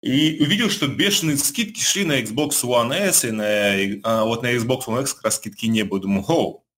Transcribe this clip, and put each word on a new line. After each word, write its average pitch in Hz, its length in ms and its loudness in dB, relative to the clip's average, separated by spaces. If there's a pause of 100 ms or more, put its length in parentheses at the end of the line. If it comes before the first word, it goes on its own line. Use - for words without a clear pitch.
и 151 380 2
увидел, 202 260 2
что 147 200 -2
бешеные 160 480 0
скидки - 440 -2
шли - 240 0
на 143 160 2
Xbox 123 440 -2
One 120 280 2
S 185 320 2
и 117 60 -4
на, 110 140 -2 (580)
а, 113 220 0
вот 117 180 -2
на 120 100 0
Xbox 123 360 0
One 120 140 -2
X 139 120 -4
как - 120 -4
раз 107 100 -2
скидки 107 300 -8
не 110 180 2
было. 98 160 -2
Думаю, 98 260 0
"Оу, 147 380 0 (140)